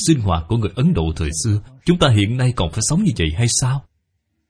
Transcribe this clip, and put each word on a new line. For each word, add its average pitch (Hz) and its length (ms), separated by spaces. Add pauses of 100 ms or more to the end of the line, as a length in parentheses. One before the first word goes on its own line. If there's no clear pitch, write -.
sinh 156 120
hoạt 85 280
của 113 100
người 110 180
Ấn 165 180
Độ 82 100 (120)
thời 76 140 (140)
xưa. 104 180 (240)
Chúng 175 140
ta 160 100
hiện 107 280
nay 127 180
còn 85 160
phải 90 100
sống 170 220
như 185 140
vậy 82 180
hay 117 120 (140)
sao? 135 240 (640)